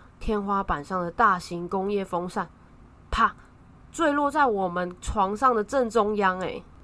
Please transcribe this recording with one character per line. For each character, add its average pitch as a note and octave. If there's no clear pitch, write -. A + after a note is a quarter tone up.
天 G#3+
花 G3
板 D#3+
上 F#3
的 F3
大 F3
型 F3
工 F#3+
业 G3+
风 F3+
扇， F3+
啪， A3+
坠 D#4+
落 C#4+
在 C#4+
我 G3+
们 F3+
床 G#3
上 C4
的 G#3+
正 B3+
中 G#3+
央， F#3
欸， -